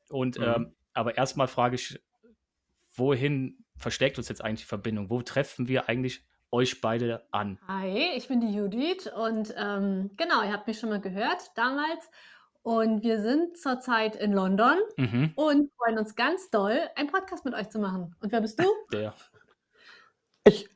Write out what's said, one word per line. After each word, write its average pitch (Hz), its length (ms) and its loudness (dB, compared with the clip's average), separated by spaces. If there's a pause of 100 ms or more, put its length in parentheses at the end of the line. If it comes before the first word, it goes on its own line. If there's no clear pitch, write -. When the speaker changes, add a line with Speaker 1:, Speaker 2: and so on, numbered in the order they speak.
Speaker 1:
Und, 127 300 -2
Speaker 2:
Mhm. 135 60 -2
Speaker 1:
ähm, 117 300 0 (180)
aber 117 240 -2
erstmal 131 320 0
frage 123 280 2
ich, - 240 -10 (960)
wohin 135 680 0 (120)
versteckt - 420 0
uns 117 100 -8
jetzt - 160 -8
eigentlich 110 160 -2
die - 80 -18
Verbindung? 104 420 -4
Wo 120 120 0
treffen 135 440 -2
wir 127 220 0
eigentlich 127 360 -2 (280)
euch 127 280 2
beide 117 520 -2
an? 104 340 -2
Speaker 3:
Hi, 196 480 -2
ich 247 140 -8
bin 247 120 2
die 220 140 0
Judith 233 540 -2
und, 220 500 -4
ähm, 196 580 -2
genau, 330 280 2
ihr 202 80 -2
habt 208 160 -6
mich 220 100 -6
schon 226 120 -4
mal 208 100 -2
gehört 214 560 -4
damals. 285 520 -2 (540)
Und 220 400 2
wir 220 180 2
sind 302 380 0
zurzeit 240 560 0
in 208 180 0
London 196 440 4 (200)
Speaker 1:
Mhm. 131 380 2
Speaker 3:
und 294 420 4
freuen 226 220 0
uns 214 160 -4
ganz 302 360 0
doll, 208 280 2 (160)
einen 294 160 -2
Podcast 370 340 -4
mit 247 100 -2
euch 202 140 -6
zu 220 120 -6
machen. 185 400 -4
Und 208 100 -4
wer 233 100 2
bist 220 200 -2
du? 349 40 4 (140)
Speaker 1:
<laughs> - 140 -10
Der. 107 200 -4 (1300)
Speaker 4:
Ich, - 300 6